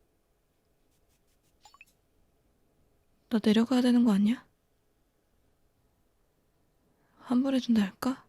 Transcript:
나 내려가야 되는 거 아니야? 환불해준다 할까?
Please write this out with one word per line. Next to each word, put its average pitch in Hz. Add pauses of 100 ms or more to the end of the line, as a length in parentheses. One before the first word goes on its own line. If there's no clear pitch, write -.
(3250)
나 220
내려가야 233
되는 247
거 226
아니야? 208 (2750)
환불해준다 247
할까? -